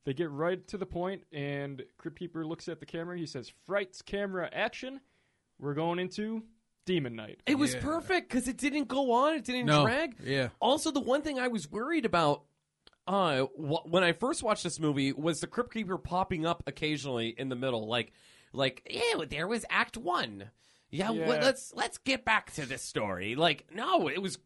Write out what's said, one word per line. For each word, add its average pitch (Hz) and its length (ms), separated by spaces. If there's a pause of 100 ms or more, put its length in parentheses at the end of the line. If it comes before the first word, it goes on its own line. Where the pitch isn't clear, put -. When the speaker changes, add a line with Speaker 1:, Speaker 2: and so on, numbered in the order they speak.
Speaker 1:
they 139 80
get 160 180
right 170 380
to 208 80
the 185 100
point, 180 440
and 143 520 (160)
Crypt 156 180
Keeper 170 280
looks 165 220
at 165 120
the - 80
camera. 170 280
He 170 120
says, 127 240 (160)
"Frights, 190 340
camera, 196 500
action. 254 500 (580)
We're 143 160
going 170 240
into 208 420 (460)
Demon 143 280
Night." 110 300
Speaker 2:
It 262 140
was 277 160
Speaker 3:
Yeah. 247 60
Speaker 2:
perfect 330 480
'cause 240 180
it 262 100
didn't 277 300
go 262 240
on. 269 240
It 262 100
didn't 247 220
Speaker 3:
No. 151 180
Speaker 2:
drag. 269 380
Speaker 3:
Yeah. 131 260 (100)
Speaker 2:
Also, 294 300
the 285 100
one 254 220
thing 294 180
I 254 80
was 196 220
worried 247 360
about, 165 400 (600)
uh, 180 360 (140)
wh-, 156 320
when 180 160
I 170 100
first 247 280
watched 214 220
this 151 160
movie 143 340
was 151 280
the 175 60
Crypt 240 240
Keeper 190 280
popping 185 480
up 170 180
occasionally 135 640
in 131 200
the 127 60
middle, 120 320
like, 117 240 (400)
like, 135 380
"Ew, 466 380
there 160 200
was 226 220
Act 220 260
One." 226 540 (400)
Yeah, 180 220
Speaker 1:
Yeah. 165 160
Speaker 2:
wh-, 156 160
let's, 262 320
let's 311 240
get 262 260
back 220 280
to 151 120
this 127 160
story. 104 540
Like, 156 400
no, 254 340
it 170 140
was 190 220